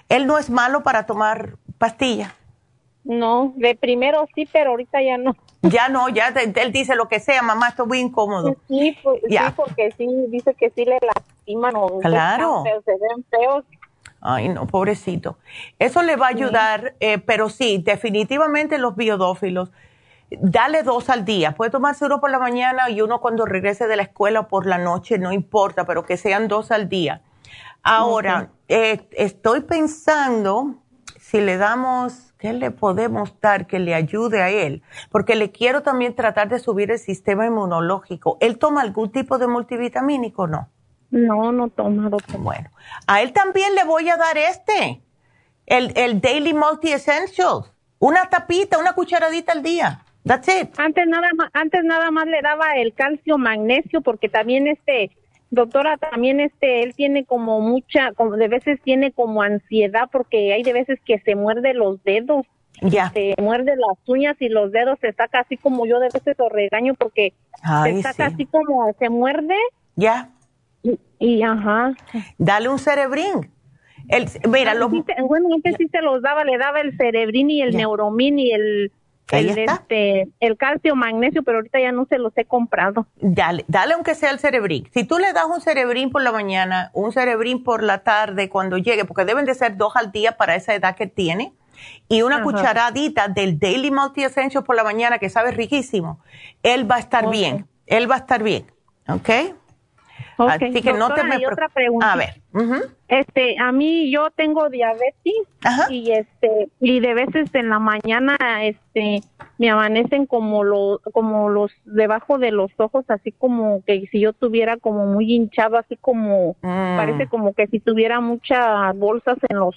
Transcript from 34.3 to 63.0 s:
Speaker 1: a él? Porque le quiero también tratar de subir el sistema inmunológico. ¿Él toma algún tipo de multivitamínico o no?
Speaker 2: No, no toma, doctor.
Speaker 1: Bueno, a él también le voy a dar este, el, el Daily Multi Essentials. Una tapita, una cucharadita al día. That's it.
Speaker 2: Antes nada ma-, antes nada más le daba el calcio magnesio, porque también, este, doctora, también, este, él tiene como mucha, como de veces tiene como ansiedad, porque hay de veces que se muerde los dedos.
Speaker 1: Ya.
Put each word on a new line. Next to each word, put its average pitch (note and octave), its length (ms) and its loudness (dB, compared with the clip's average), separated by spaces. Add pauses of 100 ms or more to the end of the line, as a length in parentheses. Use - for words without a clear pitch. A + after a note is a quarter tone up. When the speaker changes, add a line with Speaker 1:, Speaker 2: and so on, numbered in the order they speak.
Speaker 1:
a F3+ 80 2
él? D#3+ 320 -2 (280)
Porque G#3+ 240 0
le G#3+ 160 0
quiero B3+ 320 0
también B3+ 320 -2
tratar G#3 340 0
de A#3+ 120 -2
subir G#3 320 -2
el A#3 80 0
sistema G3+ 460 -2
inmunológico. F3+ 920 -2
¿Él A3+ 180 2
toma D4 240 2
algún G#3+ 280 -4
tipo C4 280 -2
de B3 100 0
multivitamínico A#3+ 920 -4
o F3 40 0
no? D#3 220 -6 (420)
Speaker 2:
No, A3+ 400 2
no A#3+ 200 -2
toma, G#3 380 -2
doctor. G3+ 300 -6
Speaker 1:
Bueno, - 320 -8 (380)
a G3+ 120 4
él - 120 -2
también F#4+ 420 2
le F#4+ 80 4
voy D#4+ 260 0
a E4+ 80 2
dar E4 220 0
este, D#4+ 600 -2 (680)
el, B3 300 2
el A#3 240 2
Daily D4 340 2
Multi D4+ 380 0
Essentials. D4 800 -2 (260)
Una E4+ 280 4
tapita, F4+ 520 0
una F4 140 2
cucharadita E4+ 600 -2
al D#4 120 -4
día. D#4+ 400 -2 (220)
That's B3+ 220 2
it. F#4 300 0
Speaker 2:
Antes D#4+ 300 2
nada E4+ 280 2
ma-, D#4+ 180 -2
antes D#4+ 280 0
nada E4 280 0
más D#4 160 0
le D#4+ 160 -2
daba D4+ 340 0
el A3+ 180 0
calcio D4 440 0
magnesio, A3 640 0
porque A3+ 260 -2
también, A#3+ 400 0
este, C4 420 -2 (400)
doctora, C#4 460 2
también, C#4 440 0
este, C4+ 440 0
él B3 100 -6
tiene C#4 300 0
como A3+ 360 -2
mucha, B3 520 0
como A3 240 0
de A3 120 4
veces B3+ 360 -2
tiene C4 280 2
como A3 300 0
ansiedad, G#3 720 0
porque A3 400 0
hay A3+ 100 0
de B3 120 0
veces B3+ 300 -2
que G#3+ 160 2
se G#3 140 0
muerde A3+ 400 0
los G3 300 0
dedos. B3 420 0 (360)
Speaker 1:
Ya. F#3 300 2